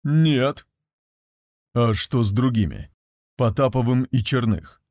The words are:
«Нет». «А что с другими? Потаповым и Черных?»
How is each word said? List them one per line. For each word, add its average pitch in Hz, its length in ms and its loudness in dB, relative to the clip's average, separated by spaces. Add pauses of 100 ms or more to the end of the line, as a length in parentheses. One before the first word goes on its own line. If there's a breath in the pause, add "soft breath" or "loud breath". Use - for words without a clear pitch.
«Нет». 147 600 0 (1080)
«А 120 200 0
что 120 300 -2
с 98 80 0
другими? 110 580 -2 (460)
Потаповым 127 680 0
и 120 200 -2
Черных?» 110 680 -4